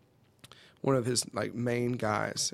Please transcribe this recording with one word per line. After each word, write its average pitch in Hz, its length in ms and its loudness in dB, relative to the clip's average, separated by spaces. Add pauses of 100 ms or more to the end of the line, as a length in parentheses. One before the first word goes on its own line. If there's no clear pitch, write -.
(840)
one 135 120 4
of 123 120 2
his, 120 260 0
like, 104 220 -4
main 120 380 0
guys, 107 600 0